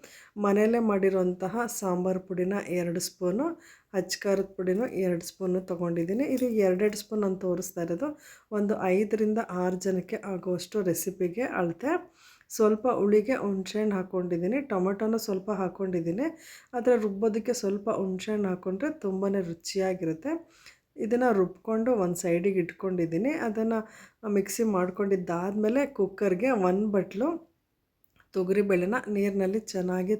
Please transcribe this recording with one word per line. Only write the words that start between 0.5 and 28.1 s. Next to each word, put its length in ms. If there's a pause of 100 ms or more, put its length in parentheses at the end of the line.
ಮಾಡಿರುವಂತಹ 880
ಸಾಂಬಾರ್ 520
ಪುಡಿನ 320 (180)
ಎರಡು 280
ಸ್ಪೂನು, 460 (480)
ಅಚ್ಚ 240
ಖಾರದ 300
ಪುಡಿನೂ 360 (120)
ಎರಡು 280
ಸ್ಪೂನು 360
ತೊಗೊಂಡಿದ್ದೀನಿ. 640
ಇದು 220 (120)
ಎರಡೆರಡು 380
ಸ್ಪೂನ್ 240
ನಾನು 160
ತೋರಿಸ್ತಾ 460
ಇರೋದು. 260 (440)
ಒಂದು 220 (140)
ಐದರಿಂದ 520 (120)
ಆರು 240
ಜನಕ್ಕೆ 480
ಆಗುವಷ್ಟು 580
ರೆಸಿಪಿಗೆ 720
ಅಳತೆ. 400 (580)
ಸ್ವಲ್ಪ 380
ಹುಳಿಗೆ 460
ಹುಣಸೆಹಣ್ಣು 600
ಹಾಕ್ಕೊಂಡಿದ್ದೀನಿ, 680
ಟೊಮೆಟೊನೂ 560
ಸ್ವಲ್ಪ 320
ಹಾಕ್ಕೊಂಡಿದ್ದೀನಿ. 760 (460)
ಆದರೆ 240
ರುಬ್ಬೋದಕ್ಕೆ 580
ಸ್ವಲ್ಪ 360
ಹುಣಸೆಹಣ್ಣು 580
ಹಾಕ್ಕೊಂಡ್ರೆ 420 (100)
ತುಂಬಾನೇ 420
ರುಚಿಯಾಗಿರುತ್ತೆ. 880 (640)
ಇದನ್ನ 360
ರುಬ್ಕೊಂಡು 640
ಒಂದ್ 220
ಸೈಡಿಗೆ 440
ಇಟ್ಕೊಂಡಿದ್ದೀನಿ. 800
ಅದನ್ನ 360 (540)
ಮಿಕ್ಸಿ 360
ಮಾಡ್ಕೊಂಡಿದ್ದಾದ್ಮೇಲೆ 1200
ಕುಕ್ಕರ್‌ಗೆ 640 (100)
ಒಂದ್ 320
ಬಟ್ಲು 360 (1080)